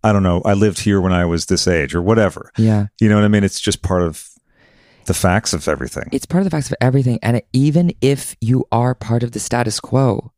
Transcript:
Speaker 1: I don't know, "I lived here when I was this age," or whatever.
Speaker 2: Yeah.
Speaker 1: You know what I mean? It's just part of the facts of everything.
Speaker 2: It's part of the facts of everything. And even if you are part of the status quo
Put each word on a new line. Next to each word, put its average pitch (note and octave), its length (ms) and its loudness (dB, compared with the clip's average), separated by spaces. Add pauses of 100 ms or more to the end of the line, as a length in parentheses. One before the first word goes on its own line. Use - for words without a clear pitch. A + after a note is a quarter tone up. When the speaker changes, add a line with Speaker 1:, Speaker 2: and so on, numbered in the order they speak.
Speaker 1:
I A2 100 4
don't G2+ 100 4
know, F2+ 220 2
"I G2+ 100 2
lived G2+ 260 2
here G2+ 200 2
when F#2 120 2
I F2 120 2
was E2+ 220 -2
this F2 220 -2
age," D#2 260 0
or F2 80 0
whatever. G#2 540 0
Speaker 2:
Yeah. G#2+ 300 2 (140)
Speaker 1:
You A2+ 80 4
know G#2 80 4
what G#2 80 4
I G#2 40 4
mean? G#2 160 4
It's - 160 -2
just - 220 -2
part F2+ 200 0
of D#2+ 240 -6 (800)
the F#2 80 -2
facts F#2+ 380 0
of D#2 140 -4
everything. C2+ 460 -4
Speaker 2:
It's - 140 -6
part F3+ 160 0
of - 20 0
the F#3 60 -2
facts D3 200 -4
of B2+ 100 -4
everything. B2+ 420 0
And A#2 200 -2 (100)
even D3+ 480 2
if C3+ 400 -2
you A#2+ 300 0
are B2 240 0
part A#2 280 -4
of A#2 100 -6
the G#2+ 80 -6
status A#2 400 -2
quo B2+ 580 -2